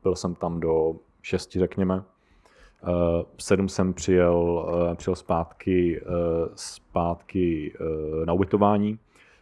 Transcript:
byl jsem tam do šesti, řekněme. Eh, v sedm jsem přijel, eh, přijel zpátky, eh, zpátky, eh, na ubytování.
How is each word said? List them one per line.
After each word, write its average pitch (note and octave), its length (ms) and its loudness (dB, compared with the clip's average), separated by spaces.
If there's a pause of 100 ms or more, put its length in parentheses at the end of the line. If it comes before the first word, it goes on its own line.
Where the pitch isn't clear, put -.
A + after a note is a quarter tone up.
byl F2+ 140 0
jsem F2+ 180 -4
tam E2+ 260 -4
do D#2+ 340 0 (280)
šesti, - 360 -6
řekněme. F#2 440 0 (800)
Eh, F2 420 0 (120)
v - 60 -16
sedm F#2+ 260 2
jsem F#2 260 0
přijel, F2 720 2 (260)
eh, - 20 -8
přijel F2+ 220 -4
zpátky, F2 840 0
eh, - 40 -12 (500)
zpátky, E2+ 1200 -4
eh, D#2+ 520 -4
na E2+ 60 2
ubytování. G2+ 680 2 (440)